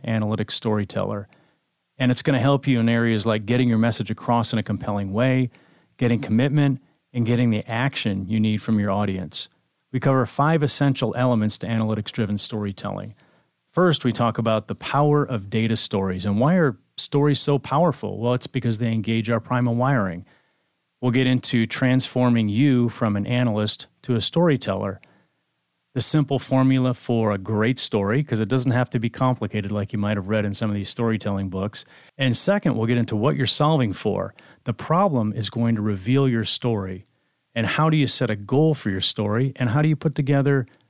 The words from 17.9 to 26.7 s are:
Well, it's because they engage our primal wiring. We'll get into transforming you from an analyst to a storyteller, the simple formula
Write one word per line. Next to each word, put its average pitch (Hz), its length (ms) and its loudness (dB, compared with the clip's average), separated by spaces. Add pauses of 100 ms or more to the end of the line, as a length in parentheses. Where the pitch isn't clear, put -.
Well, 120 160 0
it's 123 140 -4
because 117 300 -2
they 113 160 -2
engage 113 360 -2
our 113 120 0
primal 123 340 0
wiring. 110 500 0 (760)
We'll 127 100 2
get 127 160 2
into 127 380 2
transforming 123 800 2
you 123 400 4
from 107 300 -2
an 101 100 -2
analyst 113 600 0 (160)
to 123 120 0
a 110 60 0
storyteller, 104 800 0 (920)
the 123 80 -2
simple 139 380 2
formula 131 540 2